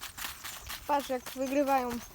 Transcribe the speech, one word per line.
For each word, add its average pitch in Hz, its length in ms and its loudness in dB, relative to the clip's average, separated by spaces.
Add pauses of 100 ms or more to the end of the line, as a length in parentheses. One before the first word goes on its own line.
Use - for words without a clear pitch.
(880)
Patrz, 285 220 2
jak 254 220 0
wygrywają. 269 600 4 (240)